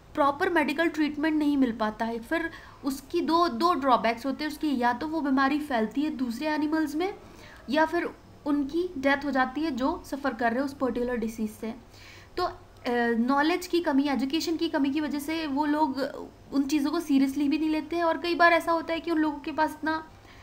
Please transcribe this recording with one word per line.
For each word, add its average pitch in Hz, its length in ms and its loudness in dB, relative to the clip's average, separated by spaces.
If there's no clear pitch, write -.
proper 294 360 2
medical 320 380 2
treatment 302 500 0
नहीं 294 180 2
मिल 262 160 4
पाता 214 320 -4
है। 233 140 -4
फिर 320 320 -2
उसकी 285 360 -2
दो, 330 280 4
दो 330 260 2
drawbacks 240 520 2
होते 269 180 -4
हैं 311 60 -4
उसकी, 294 280 -2
या 240 140 2
तो 269 160 -4
वो 320 120 -2
बीमारी 277 400 2
फैलती 233 420 -2
है 311 80 0
दूसरे 247 360 -4
animals 302 480 0
में 370 200 -2
या 302 140 4
फिर 320 260 -2
उनकी 294 520 0
death 277 260 0
हो 285 60 -2
जाती 254 300 0
है 320 100 -2
जो 277 360 -2
suffer 269 280 -4
कर 233 160 0
रहे 226 80 -2
हैं 277 60 0
उस 277 100 -6
particular 240 420 -2
disease 220 340 -4
से। 220 240 -10
तो, 359 80 0
अ, - 120 -4
knowledge 285 480 2
की 339 140 0
कमी, 285 220 2
education 294 540 0
की 330 120 -2
कमी 294 220 0
की 294 100 -2
वजह 294 180 -4
से 320 280 -4
वो 285 180 -2
लोग 294 340 2
उन 277 100 2
चीज़ों 294 280 0
को 330 100 0
seriously 277 480 2
भी 302 100 2
नहीं 311 120 0
लेते 311 260 -4
हैं 339 80 0
और 320 140 2
कई 339 160 -2
बार 339 180 8
ऐसा 330 200 2
होता 330 220 0
है 330 60 -4
कि 330 100 -8
उन 320 80 2
लोगों 311 200 0
के 320 140 -8
पास 302 180 0
इतना - 380 -6